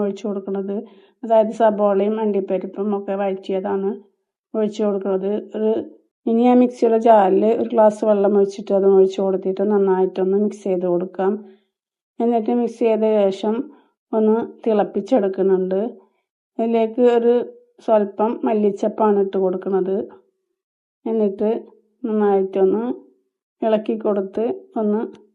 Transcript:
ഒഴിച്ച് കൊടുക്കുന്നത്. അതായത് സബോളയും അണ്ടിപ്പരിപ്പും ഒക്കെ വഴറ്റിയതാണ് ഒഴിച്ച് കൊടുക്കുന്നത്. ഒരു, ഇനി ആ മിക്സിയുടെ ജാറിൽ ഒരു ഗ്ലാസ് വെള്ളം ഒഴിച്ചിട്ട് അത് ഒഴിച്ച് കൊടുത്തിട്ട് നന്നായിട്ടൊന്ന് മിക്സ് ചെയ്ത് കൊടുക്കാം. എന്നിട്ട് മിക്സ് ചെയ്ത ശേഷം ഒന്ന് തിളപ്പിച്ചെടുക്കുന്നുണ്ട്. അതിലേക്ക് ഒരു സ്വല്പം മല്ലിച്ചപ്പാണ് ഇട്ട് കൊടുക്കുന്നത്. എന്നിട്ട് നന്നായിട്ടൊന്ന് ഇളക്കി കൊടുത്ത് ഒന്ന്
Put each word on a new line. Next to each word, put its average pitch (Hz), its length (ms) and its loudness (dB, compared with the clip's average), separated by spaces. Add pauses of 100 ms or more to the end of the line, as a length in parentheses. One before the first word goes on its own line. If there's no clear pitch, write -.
ഒഴിച്ച് 202 260 -6
കൊടുക്കുന്നത്. 196 480 -6 (460)
അതായത് 220 380 2
സബോളയും 208 600 2
അണ്ടിപ്പരിപ്പും 196 760 -4
ഒക്കെ 202 240 -6
വഴറ്റിയതാണ് 196 720 -4 (640)
ഒഴിച്ച് 214 280 -2
കൊടുക്കുന്നത്. 196 460 -2 (240)
ഒരു, 220 160 0 (540)
ഇനി 226 260 2
ആ - 100 6
മിക്സിയുടെ 240 440 2
ജാറിൽ 202 380 6 (160)
ഒരു 226 140 -2
ഗ്ലാസ് 214 360 4
വെള്ളം 208 280 2
ഒഴിച്ചിട്ട് 196 400 -2
അത് 196 180 2
ഒഴിച്ച് 190 300 4
കൊടുത്തിട്ട് 190 380 -2 (100)
നന്നായിട്ടൊന്ന് 190 680 0
മിക്സ് 208 240 -4
ചെയ്ത് 185 260 -2
കൊടുക്കാം. 190 400 -2 (880)
എന്നിട്ട് 233 280 0 (100)
മിക്സ് 233 240 -6
ചെയ്ത 220 200 2 (140)
ശേഷം 202 360 0 (640)
ഒന്ന് 220 180 4 (300)
തിളപ്പിച്ചെടുക്കുന്നുണ്ട്. 190 1120 0 (760)
അതിലേക്ക് 226 460 0 (140)
ഒരു 233 160 2 (520)
സ്വല്പം 214 460 2 (160)
മല്ലിച്ചപ്പാണ് 208 760 0
ഇട്ട് 196 200 -4
കൊടുക്കുന്നത്. 190 520 -2 (1080)
എന്നിട്ട് 214 440 -2 (580)
നന്നായിട്ടൊന്ന് 196 760 2 (840)
ഇളക്കി 220 280 0 (100)
കൊടുത്ത് 208 400 -2 (360)
ഒന്ന് 214 200 0 (340)